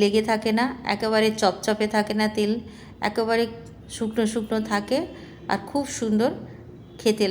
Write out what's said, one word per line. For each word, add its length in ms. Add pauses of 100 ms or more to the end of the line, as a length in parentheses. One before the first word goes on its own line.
লেগে 280
থাকে 300
না, 60 (280)
একেবারে 340 (140)
চপচপে 540
থাকে 240
না 80 (100)
তেল, 140 (560)
একেবারে 360 (520)
শুকনো 280 (100)
শুকনো 260 (120)
থাকে, 260 (540)
আর 80 (100)
খুব 140 (160)
সুন্দর 320 (680)
খেতে 320